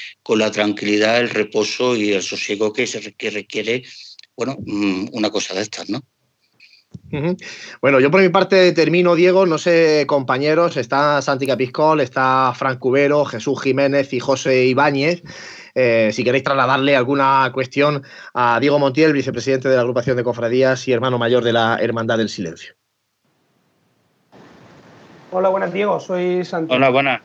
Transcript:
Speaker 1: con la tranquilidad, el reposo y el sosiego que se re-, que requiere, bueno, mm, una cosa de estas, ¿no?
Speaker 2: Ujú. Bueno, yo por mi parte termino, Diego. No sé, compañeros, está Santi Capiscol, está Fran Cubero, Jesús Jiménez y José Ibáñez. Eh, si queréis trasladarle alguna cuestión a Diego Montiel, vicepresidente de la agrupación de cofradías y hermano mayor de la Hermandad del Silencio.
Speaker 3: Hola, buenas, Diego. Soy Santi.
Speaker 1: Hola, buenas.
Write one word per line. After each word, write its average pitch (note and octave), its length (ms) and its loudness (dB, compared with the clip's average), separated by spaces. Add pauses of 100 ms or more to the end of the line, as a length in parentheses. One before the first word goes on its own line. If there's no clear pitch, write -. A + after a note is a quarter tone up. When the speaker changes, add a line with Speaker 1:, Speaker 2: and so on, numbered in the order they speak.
(240)
Speaker 1:
con A2 160 0
la G#2+ 120 0
tranquilidad, G#2 720 0
el A#2+ 80 -2
reposo A#2 640 -2
y G#2 160 0
el F#2+ 100 0
sosiego G#2 520 -4
que B2+ 120 -2
se A2 140 -8
re-, G#2 140 -16
que A2+ 160 -8
requiere, G#2+ 540 -6 (520)
bueno, B2+ 240 -6
mm, G#2 540 -2
una G#2+ 160 -2
cosa G2 240 -6
de F#2+ 80 -4
estas, G#2 280 -10
¿no? B2 140 -6 (1080)
Speaker 2:
Ujú. D#3 260 -4 (440)
Bueno, C3+ 180 4
yo C#3 100 4
por F#3+ 120 4
mi F#3 80 6
parte F#3 420 4
termino, E3+ 440 2
Diego. F#3 300 4
No D#3+ 120 0
sé, D#3+ 500 2
compañeros, D3 720 0
está C#3 440 0
Santi C#3 240 -2
Capiscol, C3+ 560 0
está C3 540 0
Fran C3 240 -4
Cubero, C#3+ 460 2
Jesús C3+ 360 -6
Jiménez C#3 520 0
y B2 60 -2
José C3 460 0
Ibáñez. C#3+ 580 0 (520)
Eh, A2+ 380 2
si B2+ 100 -4
queréis B2+ 200 0
trasladarle C3+ 520 0
alguna C3+ 580 2
cuestión C3+ 500 -2 (300)
a A#2+ 260 0
Diego C#3+ 180 2
Montiel, C#3+ 360 2
vicepresidente C3 560 -2
de C3 60 4
la B2 60 2
agrupación B2 360 -2
de A#2+ 60 -2
cofradías B2 640 0
y C3 60 0
hermano B2 240 0
mayor A#2 260 2
de A#2 100 0
la A2+ 280 2
Hermandad A2+ 360 -2
del A2 120 0
Silencio. - 440 -12 (2500)
Speaker 3:
Hola, F#3+ 180 2
buenas, F#3+ 240 -2
Diego. G3 260 0
Soy F3+ 460 -2
Santi. E3 280 -4
Speaker 1:
Hola, C3 160 4
buenas. C3 360 0